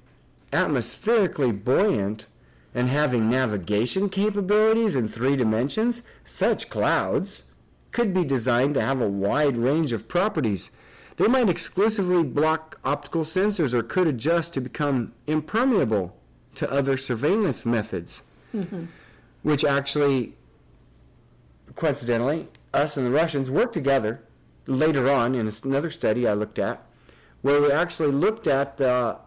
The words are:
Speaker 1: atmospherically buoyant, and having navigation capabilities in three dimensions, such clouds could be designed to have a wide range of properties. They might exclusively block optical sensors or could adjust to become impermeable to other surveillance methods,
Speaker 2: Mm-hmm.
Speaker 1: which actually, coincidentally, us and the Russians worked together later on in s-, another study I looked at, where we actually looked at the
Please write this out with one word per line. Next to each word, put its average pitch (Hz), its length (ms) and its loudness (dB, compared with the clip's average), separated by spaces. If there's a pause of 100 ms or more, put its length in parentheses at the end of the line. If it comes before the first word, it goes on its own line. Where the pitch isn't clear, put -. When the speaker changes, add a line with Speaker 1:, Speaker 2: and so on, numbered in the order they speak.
(520)
Speaker 1:
atmospherically 160 1000 0
buoyant, 110 760 0 (460)
and 123 160 0
having 127 400 2
navigation 110 800 0
capabilities 208 840 2
in 117 120 0
three 123 280 0
dimensions, 135 680 0 (240)
such - 440 -2
clouds 123 760 -2 (480)
could 220 220 0
be 180 100 2
designed 127 500 0
to 131 80 2
have 127 200 0
a 110 60 2
wide 113 500 0
range 139 340 0
of 107 160 -4
properties. 165 640 -2 (460)
They 190 100 4
might 247 220 2
exclusively 180 760 0
block 151 600 -2
optical 147 380 -2
sensors 185 500 0
or 120 100 2
could 180 240 0
adjust 147 460 0
to - 80 -2
become 135 500 -2 (160)
impermeable 151 880 0 (400)
to - 160 -4
other 135 260 0
surveillance 147 680 -2
methods, 104 580 -4 (320)
Speaker 2:
Mm-hmm. 180 300 -6 (580)
Speaker 1:
which 147 220 0
actually, 139 680 0 (1400)
coincidentally, 127 720 -2 (260)
us 151 240 0
and 131 80 0
the 123 60 0
Russians 143 400 0
worked 214 220 0
together 135 480 0 (460)
later 139 420 2
on 131 260 2
in 113 120 0
s-, 104 160 -6
another 139 260 -2
study 120 380 0
I 107 60 2
looked 104 260 -2
at, 107 240 -4 (580)
where 143 200 4
we 147 100 4
actually 160 400 0
looked 190 360 0
at 139 300 0
the 123 500 2